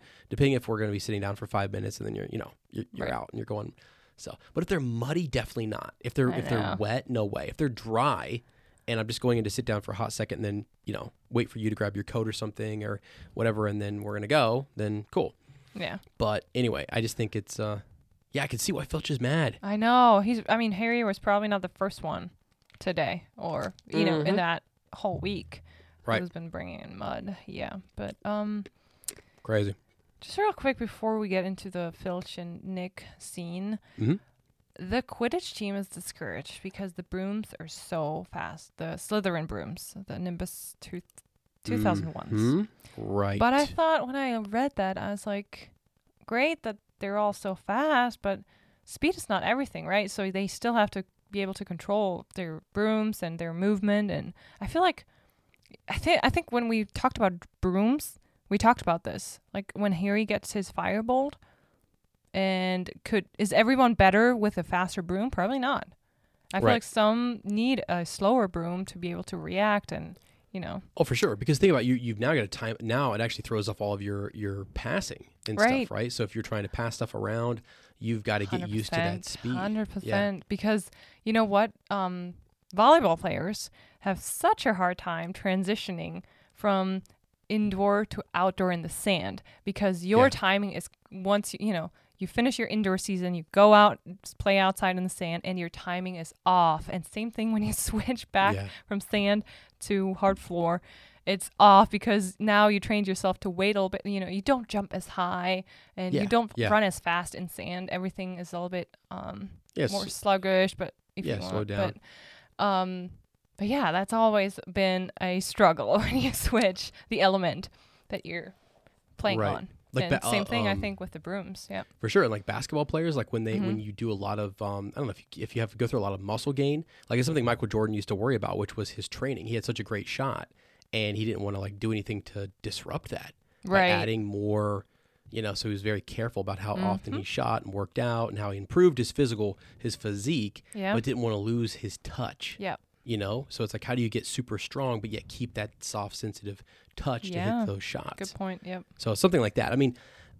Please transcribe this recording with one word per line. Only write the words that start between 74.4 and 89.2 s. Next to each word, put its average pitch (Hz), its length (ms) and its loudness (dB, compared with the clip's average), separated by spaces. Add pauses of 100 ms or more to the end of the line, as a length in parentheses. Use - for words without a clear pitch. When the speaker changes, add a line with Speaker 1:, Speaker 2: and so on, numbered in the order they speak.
Speaker 1:
passing - 500 -6 (240)
and 110 100 -2
Speaker 2:
Right. 247 280 2
Speaker 1:
stuff, - 80 -10
right? 117 180 -2
So - 120 -4
if 101 100 -6
you're 113 80 -4
trying 107 220 -4
to 101 40 -6
pass 117 280 -4
stuff - 180 -6
around, 113 480 -4 (360)
you've 110 240 -2
gotta 104 240 0
get 110 220 -4
used 107 240 -4
to - 40 0
that 165 60 2
Speaker 2:
Hundred - 180 -2
percent. - 60 -14
Speaker 1:
speed. - 280 -6
Speaker 2:
Hundred 208 340 -2
Speaker 1:
Yeah. - 60 -12
Speaker 2:
percent. 202 540 -2
Because 208 420 0 (340)
you 220 80 0
know 220 120 6
what? 202 280 4 (180)
Um, 180 440 -4 (400)
volleyball 220 440 8
players 180 520 -4 (300)
have 190 180 -2
such - 480 2
a 220 80 4
hard 180 240 0
time 170 340 -6
transitioning 185 920 -2 (320)
from 190 480 0 (460)
indoor 202 580 2
to - 160 -6 (120)
outdoor 180 380 2
in 170 100 -2
the 160 60 -8
sand 156 540 -2 (220)